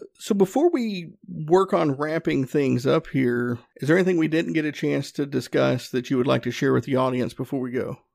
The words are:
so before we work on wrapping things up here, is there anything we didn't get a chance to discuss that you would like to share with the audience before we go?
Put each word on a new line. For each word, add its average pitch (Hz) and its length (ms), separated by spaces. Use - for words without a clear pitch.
so - 160
before 262 340
we 214 440
work 180 460
on 160 200
wrapping 151 520
things 131 400
up 147 220
here, 123 500
is 135 100
there 165 100
anything 185 200
we 160 100
didn't 165 260
get 156 120
a 151 60
chance 143 420
to 143 120
discuss 135 640
that 123 200
you 131 80
would 123 100
like 131 160
to 120 80
share 131 220
with 123 100
the 135 120
audience 127 380
before 139 260
we 123 120
go? 117 260